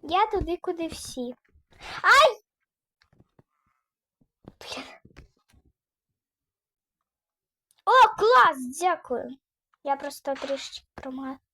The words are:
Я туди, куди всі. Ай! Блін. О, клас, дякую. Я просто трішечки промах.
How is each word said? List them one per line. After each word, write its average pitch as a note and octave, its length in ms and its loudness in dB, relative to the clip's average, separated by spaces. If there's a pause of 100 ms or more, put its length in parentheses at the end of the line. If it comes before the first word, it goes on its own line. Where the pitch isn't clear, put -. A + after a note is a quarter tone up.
Я F4+ 240 0
туди, G4+ 300 -4
куди E4+ 300 -8
всі. B3 480 -12 (680)
Ай! A#4+ 400 6 (2000)
Блін. - 400 -16 (3000)
О, A#4+ 340 6
клас, C#4+ 640 4
дякую. D#4 560 -4 (480)
Я C#4 120 -2
просто C#4 380 -8
трішечки C4+ 600 -10
промах. C4+ 440 -12 (160)